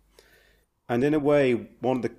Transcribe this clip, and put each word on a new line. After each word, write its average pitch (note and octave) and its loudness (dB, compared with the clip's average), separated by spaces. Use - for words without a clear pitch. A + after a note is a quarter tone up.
And A#2+ 0
in D3 0
a D#3 0
way, C3+ 2
one C3 -2
of A#2+ -6
the A#2 -4